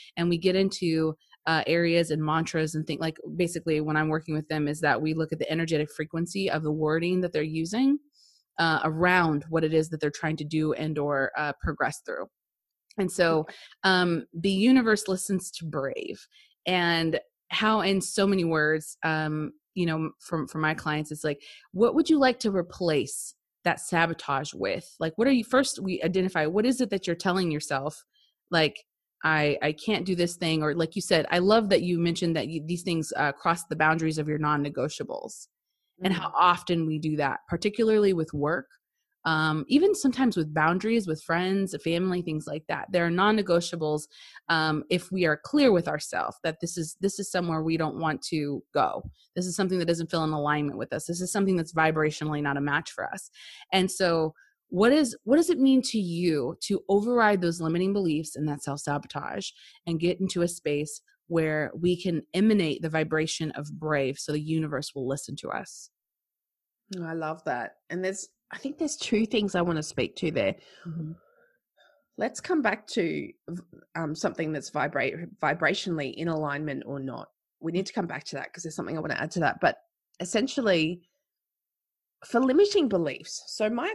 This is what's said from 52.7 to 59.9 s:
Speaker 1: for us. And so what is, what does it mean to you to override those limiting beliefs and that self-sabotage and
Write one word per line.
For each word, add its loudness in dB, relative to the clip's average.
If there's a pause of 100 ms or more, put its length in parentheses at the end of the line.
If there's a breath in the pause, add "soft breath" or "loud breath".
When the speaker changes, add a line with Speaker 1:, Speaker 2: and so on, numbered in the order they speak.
Speaker 1:
for -6
us. -12 (420 loud breath)
And 2
so 2 (340 soft breath)
what 4
is, 4
what 4
does 4
it 2
mean 6
to 0
you 0
to -2
override 4
those 0
limiting 0
beliefs -2
and -4
that -6
self-sabotage -6 (360 loud breath)
and -2